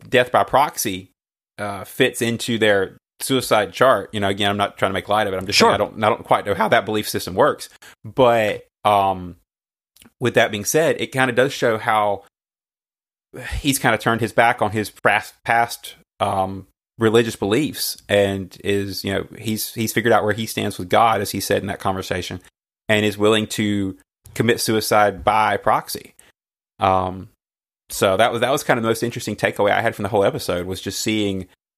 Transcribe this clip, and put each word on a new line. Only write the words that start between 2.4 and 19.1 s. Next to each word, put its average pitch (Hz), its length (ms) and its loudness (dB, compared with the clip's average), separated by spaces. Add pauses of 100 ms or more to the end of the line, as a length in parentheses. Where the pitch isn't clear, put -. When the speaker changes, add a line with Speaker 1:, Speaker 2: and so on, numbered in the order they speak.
Speaker 1:
their 101 400 2 (220)
suicide 113 520 0
chart. 123 400 2
You 110 80 -4
know, 98 80 0
again, 101 220 0
I'm 104 60 0
not 101 200 -2
trying 98 140 0
to 95 40 -6
make 90 140 -6
light 104 180 2
of 95 60 -4
it. 95 60 -4
I'm 95 80 -8
just 104 120 0
Speaker 2:
Sure. 226 120 6
Speaker 1:
saying 127 40 2
I 98 40 0
don't, 104 260 -2
I 107 60 6
don't - 140 -2
quite 110 200 0
know 101 100 -2
how 107 140 0
that 117 160 4
belief 107 240 -4
system 92 260 -6
works. 123 360 2 (340)
But, 117 640 2 (180)
um, 98 520 2 (840)
with 120 140 0
that 113 160 4
being 104 140 -6
said, 156 360 0
it 113 100 -6
kinda 127 220 0
does 131 200 2
show 113 260 0
how 104 460 0 (1400)
he's 139 180 0
kinda 117 200 2
turned 113 220 0
his 110 120 -2
back 120 300 2
on 104 80 0
his 107 200 -4
past, - 440 0 (100)
past, - 520 -2 (240)
um, 95 480 -2 (300)
religious 113 380 2
beliefs 113 720 -2
and 98 560 0
is, 98 400 -4
you 98 80 -4